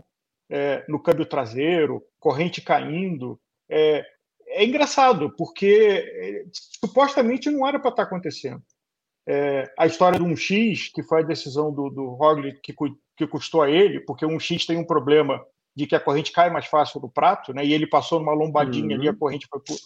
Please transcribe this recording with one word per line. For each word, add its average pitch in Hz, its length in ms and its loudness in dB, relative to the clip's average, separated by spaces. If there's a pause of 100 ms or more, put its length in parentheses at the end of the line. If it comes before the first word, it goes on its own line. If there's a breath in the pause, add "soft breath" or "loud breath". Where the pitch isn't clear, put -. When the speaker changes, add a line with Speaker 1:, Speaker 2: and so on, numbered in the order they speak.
(520)
Speaker 1:
é, 143 360 -2
no 151 120 -4
câmbio 160 260 0
traseiro, 139 760 -2 (160)
corrente 160 420 -2
caindo, 147 760 -4 (300)
é, 156 360 2 (420)
é 180 180 0
engraçado, 254 720 2
porque, 202 680 4
é, - 380 -10 (380)
supostamente 262 680 2
não 269 160 0
era 285 120 -2
pra 262 120 -2
tá 226 120 -2
acontecendo. 160 580 -8 (680)
É, 139 500 -2
a 165 80 4
história 180 320 4
do 170 80 0
um 165 100 0
X, 202 560 0
que 156 120 -8
foi 160 160 2
a 160 60 2
decisão 151 460 -4
do, 139 200 -6
do 131 160 -8
Roglic 139 560 0
que 143 100 -14
cu-, 147 240 -6 (180)
que 156 120 -4
custou 160 340 -2
a 147 80 4
ele, 165 300 4
porque - 260 -8
o 160 40 0
um 160 100 -4
X 170 260 -4
tem 165 100 0
um 170 80 -4
problema 147 560 2 (360)
de 143 100 -4
que - 80 -2
a 156 60 4
corrente 147 320 -2
cai 175 180 4
mais 156 160 -6
fácil 151 340 0
do 131 80 -12
prato, 156 460 0
né? 139 100 -6
E 143 80 2
ele 151 140 2
passou 156 340 0
numa 151 140 0
lombadinha 147 600 0
Speaker 2:
Uhum. 131 60 -2
Speaker 1:
ali, 147 60 2
a 147 60 0
corrente 143 340 -4
foi 139 120 -10
pu-, 151 260 -10